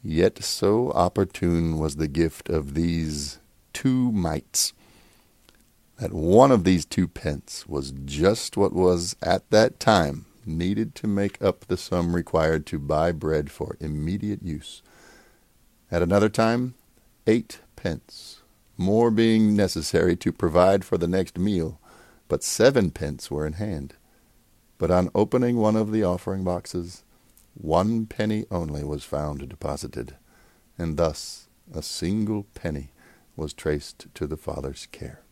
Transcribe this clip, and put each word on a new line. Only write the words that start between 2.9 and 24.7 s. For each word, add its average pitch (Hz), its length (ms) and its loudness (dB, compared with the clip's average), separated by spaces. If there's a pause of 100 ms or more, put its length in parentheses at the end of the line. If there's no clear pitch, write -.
two 127 400 0
mites 82 600 -2 (1300)
that 85 140 -6
one 92 380 6
of 107 140 4
these 90 200 4
two - 240 0
pence - 580 -8
was 67 260 -6 (120)
just 78 520 0
what 95 160 2
was 90 500 2
at 87 280 -2
that 107 300 4
time 82 460 2 (180)
needed 92 520 -2
to - 100 -8
make 101 340 -2
up - 260 -2
the 92 100 -2
sum 87 380 -2
required 80 520 0
to - 120 -8
buy 76 340 0
bread 76 380 -2
for - 300 -10
immediate 85 600 -6
use. 76 400 -10 (1080)
At 85 120 2
another 101 260 4
time, 117 460 0 (520)
eight 110 340 0 (160)
pence, - 640 -10 (360)
more 110 340 4
being 110 440 4
necessary 90 640 2
to - 160 -4
provide 90 520 4
for 90 140 -2
the 85 100 0
next 92 300 -2
meal, 90 400 -2 (480)
but - 160 -2
seven 113 480 4
pence 73 400 -8
were 76 160 -4
in 76 80 -6
hand. 85 400 -8 (840)